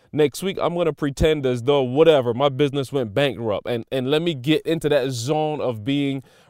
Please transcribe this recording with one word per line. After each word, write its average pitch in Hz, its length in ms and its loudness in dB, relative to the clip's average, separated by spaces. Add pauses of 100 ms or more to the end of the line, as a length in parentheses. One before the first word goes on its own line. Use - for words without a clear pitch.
(140)
Next 147 280 0
week, 185 200 -4
I'm 170 140 -2
gonna 165 180 0
pretend 151 520 0
as 123 180 -2
though 143 200 4
whatever, 131 500 6
my 139 160 2
business 135 420 -2
went 123 220 -4
bankrupt. 117 540 -2
And, 117 240 -4
and 131 180 -2
let 151 120 2
me 170 120 -2
get 143 280 0
into 156 280 -2
that 135 220 0
zone 151 480 -2
of 110 240 -4
being 139 400 -4 (260)